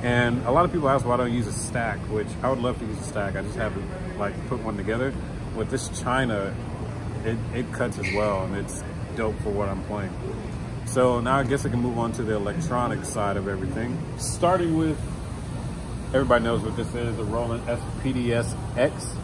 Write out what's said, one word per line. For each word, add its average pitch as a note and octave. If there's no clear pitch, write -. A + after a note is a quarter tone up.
And A#2+
a A#2+
lot E3
of F3
people D3
ask C3
why B2
I B2
don't B2
use A#2
a A2
stack, A2+
which G#2+
I B2
would C3
love A#2+
to A#2
use G#2+
a -
stack. G2+
I -
just -
haven't, G#2+
like, G2+
put B2
one A2
together. A2
With A2
this -
China, A#2
it, A2+
it A#2+
cuts A#2+
as F#2
well, G#2
and F#2+
it's -
dope A2
for G#2+
what G2+
I'm F#2+
playing. G2+
So B2
now B2+
I C#3
guess C3+
I -
can A#2+
move A#2+
on A#2
to B2
the G#2+
electronic G#2+
side G2+
of G2
everything. G2
Starting F3
with, D#3+
everybody B2
knows A#2
what G#2+
this A2+
is, A#2
a A2+
Roland A#2
S A#2+
P C3
D A#2+
S A#2
X. C3